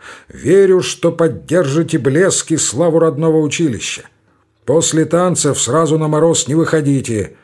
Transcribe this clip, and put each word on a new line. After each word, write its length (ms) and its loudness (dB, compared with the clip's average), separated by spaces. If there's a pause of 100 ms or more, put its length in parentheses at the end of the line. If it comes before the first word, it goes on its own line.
(280)
"Верю, 540 2
что 300 -2
поддержите 840 -2
блеск 540 0
и 40 0
славу 420 0
родного 400 2
училища. 640 -2 (600)
После 400 2
танцев 560 0
сразу 380 0
на 100 -2
мороз 400 0
не 60 -4
выходите, 880 -2